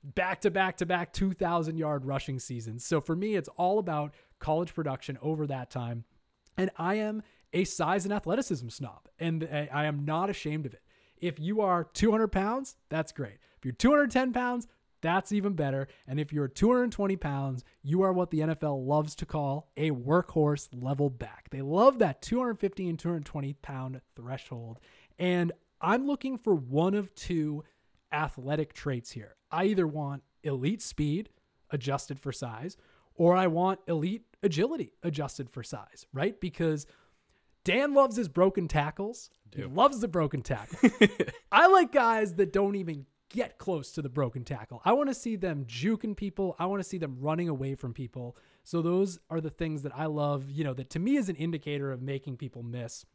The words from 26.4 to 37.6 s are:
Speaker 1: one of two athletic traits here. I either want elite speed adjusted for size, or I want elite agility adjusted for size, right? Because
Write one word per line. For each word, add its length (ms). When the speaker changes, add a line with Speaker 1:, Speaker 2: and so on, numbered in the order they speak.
Speaker 1:
one 400
of 220
two 480
athletic 640
traits 380
here. 240
I 140
either 220
want 360
elite 380
speed 480
adjusted 500
for 120
size, 460
or 200
I 120
want 400
elite 360
agility 520
adjusted 460
for 140
size, 500
right? 260
Because 460